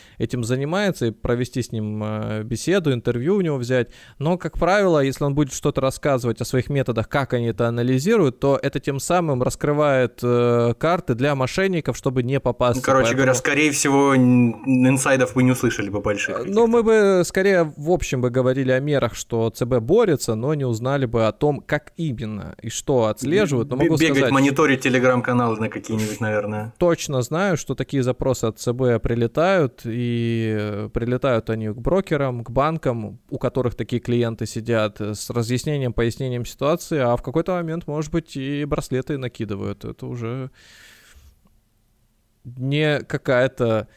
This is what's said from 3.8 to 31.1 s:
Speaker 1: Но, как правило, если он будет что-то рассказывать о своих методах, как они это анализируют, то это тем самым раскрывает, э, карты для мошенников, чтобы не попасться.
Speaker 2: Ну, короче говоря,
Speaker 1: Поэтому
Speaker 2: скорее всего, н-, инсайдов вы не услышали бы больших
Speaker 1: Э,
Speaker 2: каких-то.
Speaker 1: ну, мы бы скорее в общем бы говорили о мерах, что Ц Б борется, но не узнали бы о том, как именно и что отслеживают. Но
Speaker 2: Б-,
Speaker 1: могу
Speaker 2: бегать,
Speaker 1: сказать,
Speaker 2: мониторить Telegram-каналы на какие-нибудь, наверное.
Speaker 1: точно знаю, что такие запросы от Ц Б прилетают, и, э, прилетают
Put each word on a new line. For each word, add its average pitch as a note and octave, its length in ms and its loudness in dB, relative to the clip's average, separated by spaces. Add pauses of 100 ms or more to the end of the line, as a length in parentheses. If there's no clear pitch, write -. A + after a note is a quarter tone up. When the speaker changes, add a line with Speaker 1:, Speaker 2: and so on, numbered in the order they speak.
Speaker 1:
Но, E3 180 0
как E3+ 200 -8
правило, F3+ 460 4
если C3+ 220 -2
он C#3 100 0
будет C#3+ 180 0
что-то C3+ 280 -2
рассказывать C3 580 0
о B2 60 -4
своих B2+ 240 -2
методах, B2 400 -2
как C3+ 240 -2
они A#2+ 140 0
это A#2 200 0
анализируют, C3 720 2
то C#3 220 2
это C#3 180 -2
тем C#3 200 -4
самым D3+ 440 0
раскрывает, C#3 800 0
э, A#2+ 560 2
карты E3 360 0
для C#3 200 0
мошенников, D3+ 600 -2
чтобы C3 260 -2
не C3 160 0
попасться. B2 400 0
Speaker 2:
Ну, B2+ 60 -6
короче C3 300 2
говоря, C3 180 4
Speaker 1:
Поэтому B2 60 0
Speaker 2:
скорее D3 320 2
всего, C#3 440 4
н-, B2+ 720 4
инсайдов C3+ 480 2
вы B2+ 80 4
не B2+ 80 4
услышали A2+ 380 0
бы G2+ 100 -4
больших G2+ 360 -4
Speaker 1:
Э, - 40 -6
Speaker 2:
каких-то. G3 220 -2
Speaker 1:
ну, A#3 60 4
мы A#3 180 4
бы G3+ 400 4
скорее F#3+ 380 2
в D3+ 260 -6
общем D3 320 0
бы B2 80 2
говорили B2+ 420 2
о B2+ 80 4
мерах, C3+ 360 0
что A2+ 340 -2
Ц - 160 -4
Б A#2+ 140 2
борется, D3+ 560 2
но B2+ 180 -2
не C#3+ 120 -2
узнали B2+ 420 -2
бы A2+ 180 2
о G#2+ 60 2
том, D3 300 0
как - 360 -4
именно A2 640 -6
и A2+ 80 -10
что B2 360 0
отслеживают. C#3+ 640 0
Но C#3+ 80 -4
Speaker 2:
Б-, C#3+ 80 2
Speaker 1:
могу D#3+ 120 2
Speaker 2:
бегать, D3 200 4
Speaker 1:
сказать, C3+ 140 4
Speaker 2:
мониторить C3+ 540 2
Telegram-каналы B2 760 2
на A2 100 -2
какие-нибудь, G#2+ 520 -6
наверное. G#2+ 560 -4
Speaker 1:
точно D#3 460 0
знаю, E3+ 340 -2
что - 160 -6
такие C3 300 -4
запросы B2+ 420 -2
от A2 140 -4
Ц - 140 -4
Б B2 260 2
прилетают, C3 840 0
и, A#2 760 -2
э, G#2 340 -6
прилетают A#2+ 560 0